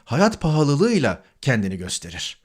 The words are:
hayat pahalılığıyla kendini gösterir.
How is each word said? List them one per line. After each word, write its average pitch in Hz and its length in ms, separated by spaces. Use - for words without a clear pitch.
hayat 202 360
pahalılığıyla 151 840
kendini 101 360
gösterir. - 680